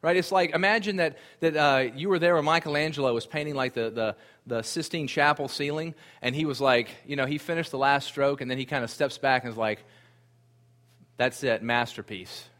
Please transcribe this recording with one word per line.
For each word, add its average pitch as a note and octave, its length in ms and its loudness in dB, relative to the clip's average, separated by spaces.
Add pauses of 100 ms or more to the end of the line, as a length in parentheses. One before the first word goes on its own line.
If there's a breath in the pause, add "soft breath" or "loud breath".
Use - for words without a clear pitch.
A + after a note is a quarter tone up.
right? E3 120 2
It's F3+ 160 0
like, F3+ 240 2
imagine G3 420 2
that, D#3+ 200 0 (240 loud breath)
that, D#3+ 160 2
uh, C3+ 400 4
you E3+ 140 -4
were F#3+ 80 4
there F3 180 4
when D3 80 2
Michelangelo D3 680 0
was A2+ 100 -2
painting, D3+ 300 -6
like, C3 180 -2
the, A2+ 160 -2
the, A2+ 280 -2 (300 loud breath)
the A#2+ 140 -4
Sistine D#3 460 -6
Chapel D3 420 2
ceiling, D3+ 460 -6 (260 loud breath)
and - 160 -2
he D#3 80 0
was C3+ 160 -2
like, B2 300 4 (160)
you C#3 100 -6
know, C3+ 80 0
he D3 140 -4
finished E3 320 -4
the C3+ 80 -6
last C#3 280 2
stroke, C#3+ 360 -2
and B2+ 80 -6
then B2+ 80 -4
he C3+ 80 -6
kind C3 180 -2
of A2+ 60 -8
steps - 260 -4
back C3 280 2
and A#2 80 -8
is G#2+ 40 -10
like, A2 260 -2 (1300 soft breath)
"That's B2+ 260 -2
it, A2+ 200 0
masterpiece." A2+ 840 -4 (140)